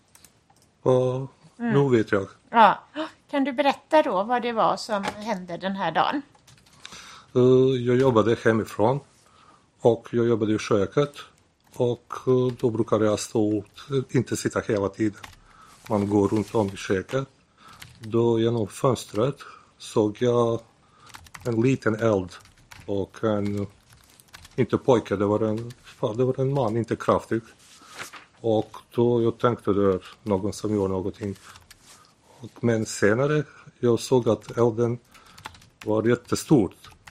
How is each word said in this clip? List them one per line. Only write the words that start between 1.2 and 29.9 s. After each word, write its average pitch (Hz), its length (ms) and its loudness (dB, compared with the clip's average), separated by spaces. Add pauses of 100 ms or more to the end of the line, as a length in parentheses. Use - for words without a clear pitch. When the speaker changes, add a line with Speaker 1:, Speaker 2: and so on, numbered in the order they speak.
Speaker 2:
Mm. 233 140 -2
Speaker 1:
nu 139 240 4
vet 107 140 0
jag. 98 160 0 (220)
Speaker 2:
Ja. 208 300 6 (520)
Kan 277 120 -2
du 277 100 -4
berätta 285 500 2
då 202 200 -2
vad 240 180 -2
det 240 100 -4
var 190 260 2
som 202 260 -6
hände 185 540 -8
den 190 180 -6
här 180 160 -4
dagen? 175 300 0 (1120)
Speaker 1:
Eh, 127 60 4 (460)
jag 123 100 4
jobbade 117 460 4
hemifrån 113 560 2 (840)
och 113 300 2
jag 117 160 0
jobbade 107 260 0
i 107 60 0
köket. 117 540 0 (600)
Och, - 380 -4 (140)
eh, 127 200 2 (120)
då 127 100 0
brukar 110 300 0
jag 107 200 2
stå 107 440 -2 (260)
ut, 135 260 -4
inte 110 220 0
sitta - 220 -6
hela 98 300 -2
tiden. 107 320 -4 (680)
Man 101 200 0
går 101 180 4
runt 107 280 -2
om 104 120 2
i 95 100 -10
köket. 117 500 -4 (720)
Då 117 400 2
genom 113 280 0
fönstret 123 680 -2 (420)
såg 107 440 -2
jag 120 380 2 (840)
en 113 160 0
liten 120 340 0
eld 104 360 0 (540)
och 98 380 -6
en, 101 440 -2 (880)
inte 120 220 0
pojke, - 380 0
det 101 100 0
var 107 140 0
en, 113 340 -6 (440)
det 131 80 0
var 127 160 -2
en 135 120 -2
man, 117 240 -2
inte 117 180 -4
kraftig. 110 460 -2 (1000)
Och 110 360 -2 (180)
då 120 280 2
jag 113 160 0
tänkte 113 340 0
det 98 200 4